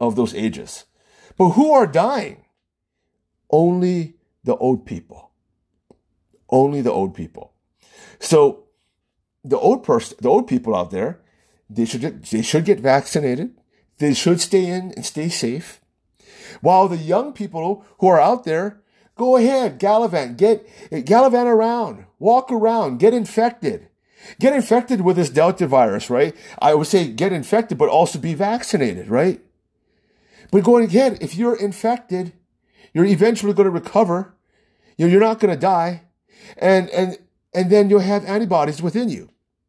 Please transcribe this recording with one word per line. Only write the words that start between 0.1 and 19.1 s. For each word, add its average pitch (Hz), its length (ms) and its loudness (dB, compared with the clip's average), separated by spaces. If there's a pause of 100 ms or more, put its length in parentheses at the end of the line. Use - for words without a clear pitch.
those 117 180 -2
ages. - 500 -8 (520)
But 185 140 4
who 294 220 2
are 254 140 4
dying? 175 580 -2 (1080)
Only 175 640 0 (280)
the 123 140 -2
old 127 300 -2
people. - 440 -16 (1200)
Only 139 320 0
the 120 120 -2
old 95 220 -4
people. - 380 -16 (640)
So 147 460 2 (800)
the 127 140 -2
old 233 260 0
pers-, 117 300 -2
the 123 140 -4
old 123 200 2
people 117 260 -4
out 90 160 -4
there, 110 300 -8 (480)
they 113 160 -4
should 113 160 -8
get, 113 260 -10
they 110 160 -4
should 160 220 -2
get 185 160 0
vaccinated. 139 720 -2 (440)
They 147 160 0
should 170 260 0
stay 185 260 0
in 180 260 -8
and - 120 -14
stay 156 240 -8
safe. 139 520 -8 (800)
While 185 280 4
the 175 80 -4
young 190 360 -4
people 180 520 -8 (140)
who 185 80 2
are 175 140 6
out 226 240 2
there, 180 360 -6 (360)